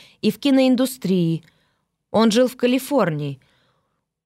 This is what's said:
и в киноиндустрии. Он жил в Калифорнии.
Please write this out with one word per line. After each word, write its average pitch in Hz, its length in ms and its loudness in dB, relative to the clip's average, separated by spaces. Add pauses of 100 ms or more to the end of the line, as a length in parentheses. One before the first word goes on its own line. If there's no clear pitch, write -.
(200)
и 214 100 0
в - 80 -14
киноиндустрии. 254 1040 0 (680)
Он 220 200 2
жил 240 160 2
в 240 100 -8
Калифорнии. 196 840 -2 (840)